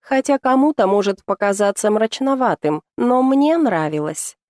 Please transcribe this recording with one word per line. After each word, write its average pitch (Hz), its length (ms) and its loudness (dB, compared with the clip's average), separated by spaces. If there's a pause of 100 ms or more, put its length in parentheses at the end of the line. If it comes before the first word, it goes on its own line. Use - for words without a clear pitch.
хотя 269 380 0
кому-то 262 480 2
может 196 360 0
показаться 202 680 -2
мрачноватым, 220 920 -2 (160)
но 247 240 2
мне 277 360 2
нравилось. 156 800 -4 (140)